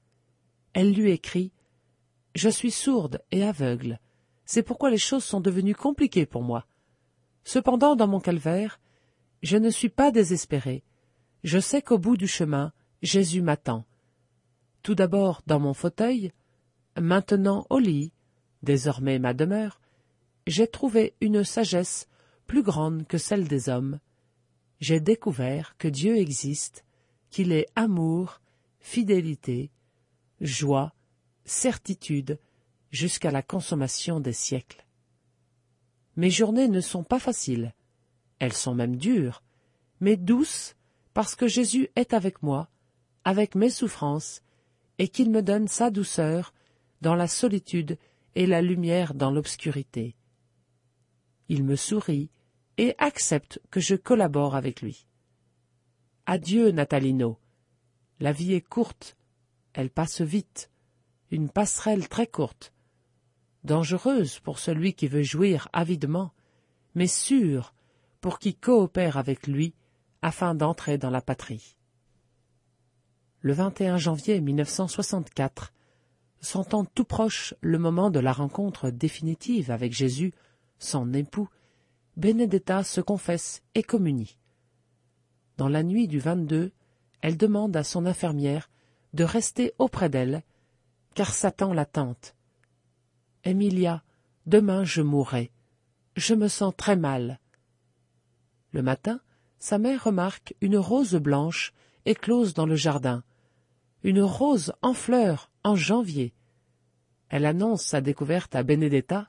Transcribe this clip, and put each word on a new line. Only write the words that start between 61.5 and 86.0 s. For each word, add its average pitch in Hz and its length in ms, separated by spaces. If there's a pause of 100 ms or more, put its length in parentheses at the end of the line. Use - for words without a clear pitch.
passerelle 202 580
très 226 180
courte, - 460 (920)
dangereuse 165 720
pour 147 200
celui 170 360
qui 147 140
veut 147 140
jouir 160 500
avidement, 165 600 (640)
mais 175 140
sûre 170 640 (460)
pour 180 180
qui 202 160
coopère 180 640
avec 131 300
lui 147 280 (480)
afin 165 320
d'entrer 151 440
dans 131 120
la 127 100
patrie. - 560 (1600)
Le 139 120
vingt 185 280
et 190 80
un 180 100
janvier 165 420
mille 143 160
neuf 147 140
cent 190 180
soixante-quatre, - 840 (640)
sentant 190 440
tout - 200
proche - 560
le 165 180
moment 170 320
de 151 100
la 131 120
rencontre 143 580
définitive 160 800
avec 120 220
Jésus, 135 400 (460)
son 123 340
époux, 147 360 (680)
Benedetta 196 680
se - 160
confesse 175 600 (120)
et 220 80
communie. 151 560 (1160)
Dans 135 120
la 156 140
nuit 196 260